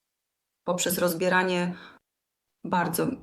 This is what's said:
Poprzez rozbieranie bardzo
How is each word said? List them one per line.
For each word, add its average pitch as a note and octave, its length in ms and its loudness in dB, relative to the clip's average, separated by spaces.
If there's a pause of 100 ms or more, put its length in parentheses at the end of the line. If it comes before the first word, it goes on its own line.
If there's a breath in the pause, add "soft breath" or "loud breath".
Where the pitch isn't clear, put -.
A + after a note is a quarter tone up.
(680)
Poprzez F3 320 0
rozbieranie F3+ 760 2 (880 loud breath)
bardzo E3 420 0 (160)